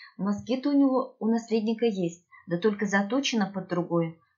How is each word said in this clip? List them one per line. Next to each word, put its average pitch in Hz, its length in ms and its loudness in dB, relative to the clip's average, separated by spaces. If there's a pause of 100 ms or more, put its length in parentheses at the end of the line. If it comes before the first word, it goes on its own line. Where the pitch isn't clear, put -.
(200)
Мозги-то 214 500 -2
у 285 40 0
него, 269 460 4
у 214 80 -2
наследника 226 580 0
есть, 190 420 -2 (180)
да 170 140 -2
только 214 260 0
заточено 202 640 0
под 185 180 -8
другое. 170 500 -2 (180)